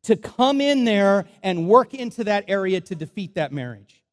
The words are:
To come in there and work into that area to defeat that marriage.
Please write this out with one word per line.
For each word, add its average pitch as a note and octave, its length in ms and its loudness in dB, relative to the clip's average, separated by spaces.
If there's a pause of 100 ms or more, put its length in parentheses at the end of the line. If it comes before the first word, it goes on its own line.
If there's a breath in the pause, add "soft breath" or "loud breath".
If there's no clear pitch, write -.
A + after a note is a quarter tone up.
To A3 100 2
come C4+ 460 0
in C#4+ 240 2
there G3+ 420 2 (160 soft breath)
and F3 260 -2
work A#3+ 240 6
into A#3+ 300 -8
that G3+ 240 -2
area F#3+ 340 -2
to F3+ 140 -12
defeat D#3+ 400 -10
that D3 180 -4
marriage. A#2+ 480 -12 (120)